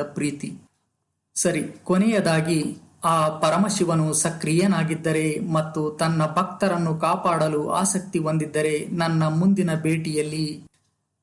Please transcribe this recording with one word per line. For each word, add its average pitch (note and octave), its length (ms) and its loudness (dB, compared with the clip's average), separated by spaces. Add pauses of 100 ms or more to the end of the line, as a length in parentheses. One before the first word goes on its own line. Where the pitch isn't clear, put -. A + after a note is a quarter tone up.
ಪ್ರೀತಿ. - 560 -6 (760)
ಸರಿ, D#3 280 0 (200)
ಕೊನೆಯದಾಗಿ E3+ 960 2 (260)
ಆ E3 240 2
ಪರಮಶಿವನು D#3+ 880 2
ಸಕ್ರಿಯನಾಗಿದ್ದರೆ D#3+ 1300 0 (120)
ಮತ್ತು D#3 400 -2
ತನ್ನ D#3+ 340 0
ಭಕ್ತರನ್ನು E3+ 720 0
ಕಾಪಾಡಲು D#3+ 720 0
ಆಸಕ್ತಿ F3+ 500 -2
ಹೊಂದಿದ್ದರೆ D#3 720 0
ನನ್ನ E3 360 0
ಮುಂದಿನ F3 540 2
ಭೇಟಿಯಲ್ಲಿ D#3 840 -2 (600)